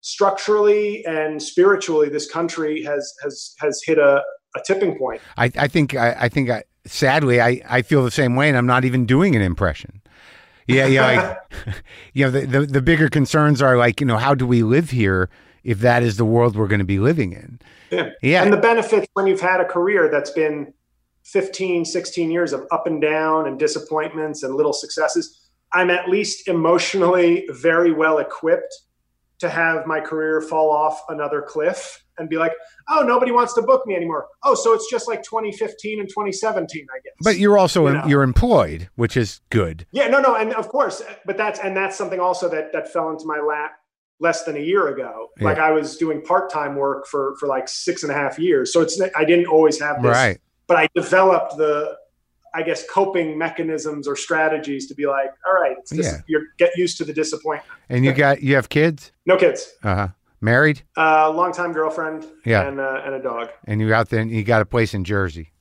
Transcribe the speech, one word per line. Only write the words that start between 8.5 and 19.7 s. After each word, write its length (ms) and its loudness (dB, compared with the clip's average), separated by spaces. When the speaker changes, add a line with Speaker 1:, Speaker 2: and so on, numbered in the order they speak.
Speaker 2:
I'm 80 2
not 200 2
even 200 2
doing 300 4
an 60 4
impression. 600 -2
Yeah, 200 4
yeah, 180 4
like, 680 -2
<laughs> 200 -20
you 120 2
know, 60 0
the, 140 -2
the, 200 2
the 160 0
bigger 280 4
concerns 520 2
are, 160 6
like, 220 2
you 80 0
know, 100 2
how 160 2
do 140 0
we 160 4
live 280 2
here 380 2
if 160 -2
that 220 4
is 160 0
the 80 2
world 300 2
we're 120 0
gonna 180 2
be 140 0
living 340 0
in? 260 -20
Speaker 1:
Yeah. 180 -2
Speaker 2:
Yeah. 220 4
Speaker 1:
And 100 4
the 40 2
benefits 560 2
when 140 0
you've 140 2
had 180 2
a 60 2
career 440 2